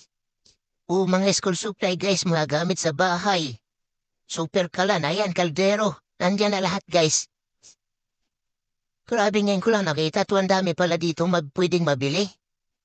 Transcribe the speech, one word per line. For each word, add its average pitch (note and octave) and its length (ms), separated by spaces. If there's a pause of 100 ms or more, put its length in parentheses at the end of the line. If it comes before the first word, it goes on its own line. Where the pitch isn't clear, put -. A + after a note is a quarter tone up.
(920)
Oh, F#3 160
mga F#3+ 240
school F#3 240
supply, G3 400
guys, F#3 320
mga D#3+ 160
gamit D#3+ 320
sa D#3+ 160
bahay. F3 640 (720)
Super E3+ 400
kalan, F3+ 400
ayan, F#3+ 240
kaldero. F#3 640 (240)
Nandyan G3+ 320
na G3 80
lahat, F#3 320
guys. D#3+ 400 (1800)
Grabe, G#3 320
ngayon G3+ 160
ko A3 160
lang G3+ 80
nakita D#3+ 400
to. G3 160
Ang F#3+ 80
dami F#3+ 240
pala E3+ 240
dito E3+ 320
mag-, E3+ 240
pwedeng F3 320
mabili. C#3+ 400 (600)